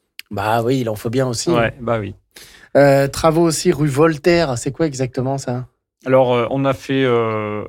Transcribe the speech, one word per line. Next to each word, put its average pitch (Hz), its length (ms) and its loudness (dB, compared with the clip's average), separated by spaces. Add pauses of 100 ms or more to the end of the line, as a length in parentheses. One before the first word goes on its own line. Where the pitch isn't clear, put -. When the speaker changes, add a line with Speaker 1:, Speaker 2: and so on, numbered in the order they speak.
(300)
Speaker 1:
Bah 107 320 -2
oui, 127 180 0
il 113 80 -2
en 110 60 -4
faut 113 160 -6
bien 131 160 0
aussi. 117 240 -4
Speaker 2:
Ouais, 117 300 0
bah 117 200 -2
oui. 98 140 -10 (600)
Speaker 1:
Euh, 139 300 6
travaux 160 360 0
aussi 170 280 0
rue 151 160 0
Voltaire, 151 720 2
c'est 139 140 -6
quoi 165 140 -2
exactement 131 520 -4
ça ? 123 280 -6 (400)
Speaker 2:
Alors, 131 280 4
euh, 117 160 0
on 135 140 -2
a 135 100 0
fait, 135 300 -2
euh, 110 640 -2